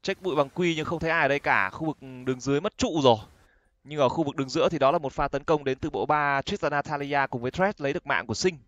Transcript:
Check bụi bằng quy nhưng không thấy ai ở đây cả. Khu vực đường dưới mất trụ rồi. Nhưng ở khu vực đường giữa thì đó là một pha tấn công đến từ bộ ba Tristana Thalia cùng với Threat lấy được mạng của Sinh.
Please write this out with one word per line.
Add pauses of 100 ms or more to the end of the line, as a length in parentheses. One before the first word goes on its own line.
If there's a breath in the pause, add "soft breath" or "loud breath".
Check
bụi
bằng
quy
nhưng
không
thấy
ai
ở
đây
cả.
Khu
vực (280)
đường
dưới
mất
trụ
rồi. (640 soft breath)
Nhưng
ở
khu
vực
đường
giữa
thì
đó
là
một
pha
tấn
công
đến
từ
bộ
ba
Tristana
Thalia
cùng
với
Threat
lấy
được
mạng
của
Sinh. (100)